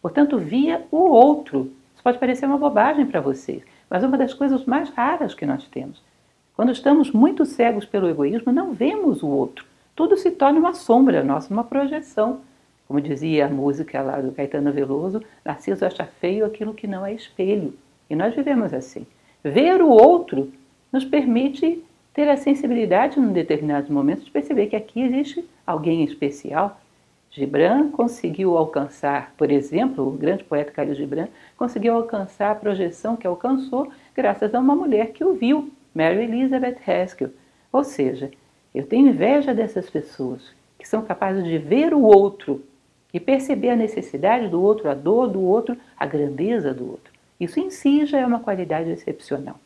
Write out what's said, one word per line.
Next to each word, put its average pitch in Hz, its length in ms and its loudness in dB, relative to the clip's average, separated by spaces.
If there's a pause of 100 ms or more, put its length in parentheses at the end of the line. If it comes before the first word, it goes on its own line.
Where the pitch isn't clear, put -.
Portanto, 285 360 0
via 269 520 -2
o 302 80 -2 (120)
outro. 240 640 4 (220)
Isso - 100 -20
pode 247 140 0
parecer 262 300 -2
uma 277 100 0
bobagem 277 480 2
para 160 160 -2
vocês, - 400 -6 (280)
mas 185 140 -2
é 269 40 0
uma 269 100 0
das 262 160 0
coisas 269 320 -2
mais 285 240 -2
raras 285 460 -2
que - 100 -10
nós 139 220 -6
temos. 135 340 -14 (540)
Quando 247 160 2
estamos 277 400 2
muito 285 340 4
cegos 233 400 -2
pelo 190 240 0
egoísmo, 165 420 -2
não 349 200 0
vemos 302 500 0
o 156 60 -4
outro. 139 380 -2 (300)
Tudo 381 220 4
se 381 140 0
torna 285 280 4
uma 349 140 2
sombra 240 500 4
nossa, 143 300 -2
uma 233 100 -2
projeção. 269 760 -4 (460)
Como 143 120 -2
dizia 147 460 0
a 139 40 -4
música 139 520 -2
lá 139 180 -4
do 131 120 -4
Caetano 143 400 -2
Veloso, 147 500 -2 (240)
"Narciso 190 400 -4
acha 180 200 -4 (140)
feio 202 260 -2
aquilo 214 280 -8
que 214 140 -12
não 190 180 -8
é 202 80 -8
espelho." 196 600 -4 (360)
E 151 60 -4
nós 208 180 0
vivemos 269 400 0
assim. - 320 -10 (380)
Ver 311 380 4
o 320 80 6
outro 254 640 6 (400)
nos 262 140 -2
permite 277 760 0 (320)
ter 294 140 2
a 294 80 4
sensibilidade, 247 840 0
num 233 140 2
determinado 151 640 -2
momento, 143 320 0
de - 60 -20
perceber 240 360 -2
que - 80 -4
aqui 214 260 -6
existe 285 460 -2 (180)
alguém 165 380 0
especial, 156 760 -4 (520)
Gibran 165 600 2
conseguiu 185 680 -2
alcançar, 143 800 -4
por 147 120 0
exemplo, 147 560 0
o 135 60 -2
grande 180 320 -2
poeta 147 300 -4
Khalil 147 220 -4
Gibran 143 320 -6 (280)
conseguiu 233 400 -2
alcançar 208 560 -4
a 214 40 0
projeção 208 600 -4
que 226 100 -14
alcançou 262 640 -2 (240)
graças 214 400 -2
a 240 60 0
uma 277 160 4
mulher 226 380 0
que - 100 -8
o 370 100 2
viu, 277 380 0 (240)
Mary 170 280 0
Elizabeth 254 600 -2
Haskell. 180 460 -4 (400)
Ou 277 140 0
seja, 139 460 -4 (440)
eu 139 100 -6
tenho 269 220 6
inveja 262 460 2
dessas 202 360 -4
pessoas 131 640 -8 (240)
que - 100 -20
são 220 160 -2
capazes 190 420 -2
de 165 120 -2
ver 247 360 2
o 294 80 4
outro 196 600 6 (500)
e 170 60 -4
perceber 269 500 -2
a 240 80 2
necessidade 214 720 -2
do 170 120 -2
outro, 208 280 2
a 139 40 -2
dor 202 360 0
do 190 120 -4
outro, 226 360 0 (200)
a 151 80 -4
grandeza 147 680 -2
do 123 180 -10
outro. - 220 -20 (260)
Isso 175 200 -4
em 381 100 -4
si 285 360 2
já 285 140 0
é 254 60 0
uma 240 140 0
qualidade 165 500 -4
excepcional. - 760 -8